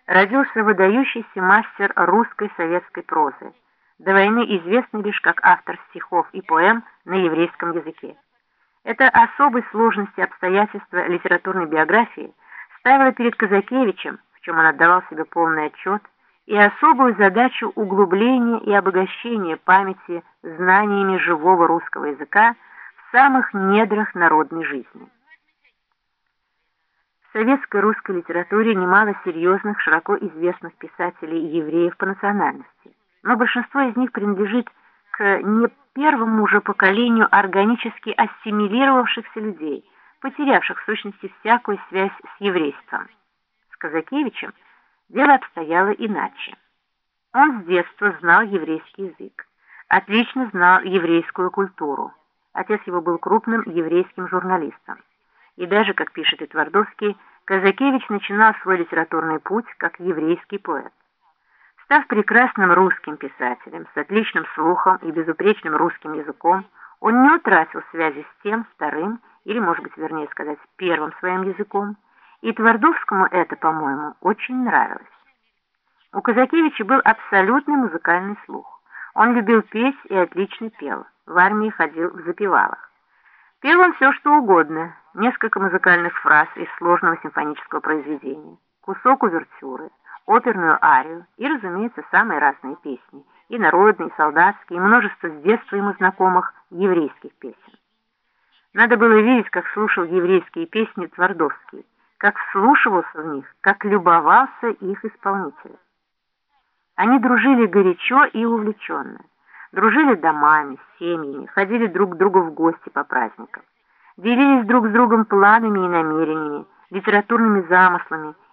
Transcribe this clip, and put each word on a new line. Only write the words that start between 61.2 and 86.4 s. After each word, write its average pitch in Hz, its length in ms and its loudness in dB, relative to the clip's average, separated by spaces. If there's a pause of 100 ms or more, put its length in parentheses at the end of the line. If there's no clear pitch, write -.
Став 285 220 2
прекрасным 214 640 2
русским 180 460 0
писателем, 139 720 -10
с - 60 -10
отличным 190 560 -4
слухом 175 480 0
и 160 80 -8
безупречным 160 640 -2
русским 160 380 -4
языком, 165 500 -4 (360)
он 233 220 2
не 277 80 8
утратил 190 600 2
связи 156 320 -4
с - 200 -20
тем 220 220 -4 (100)
вторым, 160 460 -6 (240)
или, - 140 -6
может 170 240 -2
быть, - 160 -16
вернее 156 300 -8
сказать, 147 300 -10 (180)
первым 160 440 -4
своим 185 220 -4
языком, 202 540 -6 (440)
и 220 120 -6
Твардовскому 226 760 2
это, 180 260 -2
по-моему, 151 640 -4
очень 247 420 -4
нравилось. 160 380 0 (1120)
У 202 80 -6
Казакевича 262 640 0
был 254 200 2
абсолютный 220 720 2
музыкальный 190 720 -2
слух. - 340 -18 (340)
Он 233 200 2
любил 226 260 2
петь 247 440 -4
и - 120 -6
отлично 190 540 -4
пел, - 340 -12 (220)
в 165 100 -4
армии 208 320 2
ходил 165 400 -4
в 170 140 -12
запевалах. 165 680 -2 (720)
Пел 330 200 4
он 359 140 6
все, 269 200 2
что 294 240 2
угодно, 165 580 0 (180)
несколько 214 460 -2
музыкальных 180 600 0
фраз 151 360 4